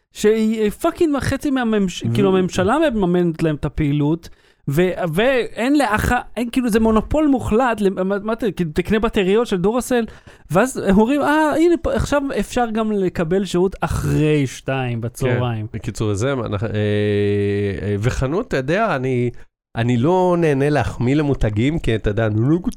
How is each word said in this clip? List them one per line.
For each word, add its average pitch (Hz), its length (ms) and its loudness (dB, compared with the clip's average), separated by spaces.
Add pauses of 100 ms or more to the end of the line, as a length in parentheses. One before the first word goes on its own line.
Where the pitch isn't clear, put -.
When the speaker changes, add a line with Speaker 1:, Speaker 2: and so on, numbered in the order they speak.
(120)
Speaker 1:
שהיא, 220 520 2
אה, 208 60 2
פאקינג 320 480 0
חצי 277 320 -2
מהממש-, 220 600 0
Speaker 2:
ו- 117 40 0
Speaker 1:
כאילו, 190 240 4
הממשלה 185 380 0 (180)
מממנת 175 480 0
להם 160 120 2
את 143 100 -8
הפעילות, 147 640 -2 (400)
ו-, 175 220 2 (240)
ואין 240 640 0
לאח-, 214 340 2 (240)
אין, 233 160 -4
כאילו, 247 160 0
זה 220 120 2
מונופול 220 460 2
מוחלט, 226 540 0
למ-, 190 280 0
מה, 202 100 -2
מה 214 140 -4
אתה, 226 200 -2
כאילו, 170 220 -4
תקנה 180 240 0
בטריות 214 480 2
של 202 100 -2
דורסל, 226 480 0 (460)
ואז 208 260 2 (100)
הם 190 120 6
אומרים, 254 240 4
"אה, 302 340 2
הנה, 339 260 4
פה, - 120 -2
עכשיו 277 280 0 (180)
אפשר 240 320 0
גם 214 200 -2
לקבל 185 520 0
שירות 185 360 0
אחרי 147 640 0
שתיים 123 540 -6
בצהריים." 117 640 -2
Speaker 2:
כן, 110 120 -10
בקיצור, 107 360 -4
זה, 123 180 0
אנחנו, 104 360 -4
אה, 101 40 -6 (1080)
אה, 101 160 -2
וחנות, 135 500 -2
אתה 170 80 -4
יודע, 165 400 0
אני... 123 340 -2 (460)
אני 120 200 2
לא 175 420 2
נהנה 147 320 2
להחמיא 131 460 0
למותגים, 135 640 0
כי - 160 0
אתה 107 160 -2
יודע, 110 160 0
אני 107 140 0
לא 147 180 2 (180)